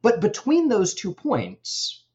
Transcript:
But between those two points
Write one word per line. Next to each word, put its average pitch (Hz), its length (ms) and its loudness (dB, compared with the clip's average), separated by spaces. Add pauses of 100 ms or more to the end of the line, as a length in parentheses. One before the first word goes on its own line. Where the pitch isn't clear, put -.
But 233 200 4
between 285 480 2
those 214 260 2
two 180 180 -8
points - 920 -6 (100)